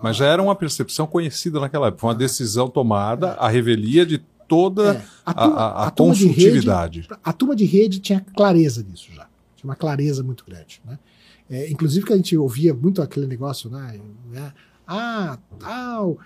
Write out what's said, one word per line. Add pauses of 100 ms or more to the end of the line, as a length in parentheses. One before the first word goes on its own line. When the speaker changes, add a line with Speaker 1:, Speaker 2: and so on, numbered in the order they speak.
Speaker 1:
Mas
já
era
uma
percepção
conhecida
naquela
época,
foi
uma
Speaker 2:
Ah.
Speaker 1:
decisão
tomada,
Speaker 2:
É.
Speaker 1:
a
revelia
de (280)
toda
Speaker 2:
É, (240)
a
Speaker 1:
a,
Speaker 2:
turma,
Speaker 1:
a,
a
Speaker 2:
a
turma
de
rede,
Speaker 1:
consultividade. (160)
Speaker 2:
a
turma
de
rede
tinha
clareza
disso
já, (300)
tinha
uma
clareza
muito
grande,
né? (520)
É,
inclusive
que
a
gente
ouvia
muito
aquele
negócio,
né, (320)
né? (340)
Ah, (220)
tal,